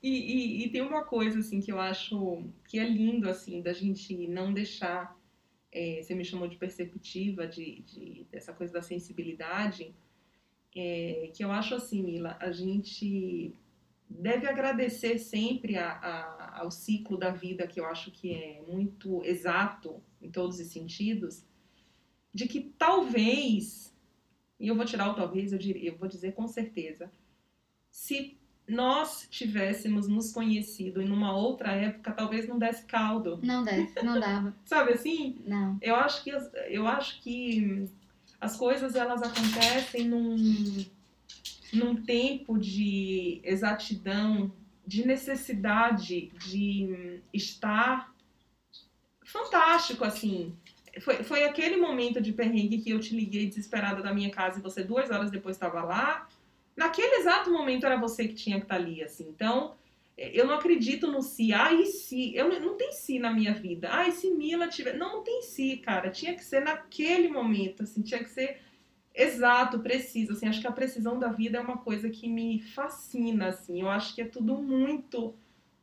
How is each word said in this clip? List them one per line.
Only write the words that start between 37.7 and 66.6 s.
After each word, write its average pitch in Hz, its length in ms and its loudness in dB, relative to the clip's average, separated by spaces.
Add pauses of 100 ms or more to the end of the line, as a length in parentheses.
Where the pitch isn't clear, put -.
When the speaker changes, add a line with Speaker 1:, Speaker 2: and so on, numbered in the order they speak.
Speaker 1:
as 214 160 -4
coisas, 262 380 2
elas 240 280 0
acontecem 233 840 2
num, 233 300 2 (1400)
num 240 240 2
tempo 240 640 0
de 190 840 0
exatidão, 202 1080 0 (340)
de 208 200 0
necessidade 220 1300 2 (140)
de 185 760 -2 (120)
estar 220 800 0 (1120)
fantástico, 339 800 4
assim. 190 520 -2 (440)
Foi, - 220 2
foi 294 220 2
aquele 311 320 2
momento 254 440 2
de 214 120 0
perrengue 220 460 2
que 220 120 -2
eu 220 80 2
te 220 160 -4
liguei 208 320 0
desesperada 202 560 -2
da 196 100 -2
minha 202 180 0
casa 185 280 -2
e 190 40 -8
você 190 200 -6
duas 240 280 0
horas 208 200 0
depois 190 260 -6
tava 170 260 -4
lá. 226 460 0 (480)
Naquele 370 400 4
exato 359 360 4
momento 269 340 2
era 262 100 6
você 226 300 0
que 220 80 -4
tinha 196 260 0
que 196 60 -8
tá 196 80 -2
ali, 165 280 -2
assim. 160 260 -12
Então, 240 460 0 (420)
é, - 220 -2
eu 254 80 10
não 294 80 4
acredito 302 520 4
no 277 160 2
"se". 226 300 2
"Ah, 262 200 8
e 349 140 8
se?" 254 480 -2
Eu 302 140 4
não, 370 120 2
não 370 160 0
tem 554 160 -2
"se" - 280 -4
na 233 120 0
minha 214 220 4
vida. 170 380 -6
"Ah, 349 160 4
e 339 40 4
se 381 200 0
Mila 330 340 2
tiver?" 269 300 -4
Não, 370 200 -4
não 440 60 -6
tem 480 200 -2
"se", 269 340 -2
cara. 190 340 0
Tinha 330 240 -6
que - 100 -14
ser 269 160 2